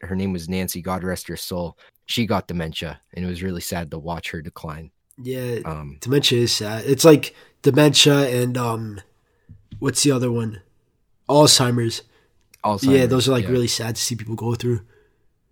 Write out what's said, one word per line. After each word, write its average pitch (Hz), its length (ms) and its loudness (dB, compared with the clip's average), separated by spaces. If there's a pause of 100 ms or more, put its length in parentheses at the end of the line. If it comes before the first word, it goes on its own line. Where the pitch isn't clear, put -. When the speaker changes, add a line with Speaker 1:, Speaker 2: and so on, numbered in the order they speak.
Speaker 1:
her 92 160 -6
name 95 160 -2
was 82 160 -8
Nancy, 92 340 -4
God 90 220 -6
rest 92 240 -6
her 85 80 -10
soul. 87 420 -8 (280)
She 117 200 -2
got 98 220 -2
dementia, 80 520 -8 (140)
and 90 100 -8
it 90 40 -4
was 87 160 -8
really 90 160 -6
sad 85 320 -8
to 82 80 -10
watch 85 320 -10
her 82 100 -10
decline. 80 480 -14 (260)
Speaker 2:
Yeah, 127 480 -8
Speaker 1:
Um, 76 360 -10
Speaker 2:
dementia 127 400 2
is 117 120 2
sad. 107 340 -6
It's 135 180 4
like 156 320 8 (260)
dementia 143 640 4 (140)
and, 123 160 -2
um, 113 420 -6 (800)
what's - 240 -2
the 147 80 4
other 123 220 0
one? 110 280 -4 (680)
Alzheimer's. 123 720 4 (640)
Speaker 1:
Alzheimer's, 104 220 -2
Speaker 2:
Yeah, 135 200 6
those 127 220 2
are, 135 40 4
like, 120 120 2
Speaker 1:
yeah. 117 80 -4
Speaker 2:
really 120 160 2
sad 117 260 -4
to - 80 -6
see 120 140 -4
people 113 180 -10
go 117 220 -2
through. 120 240 -2 (720)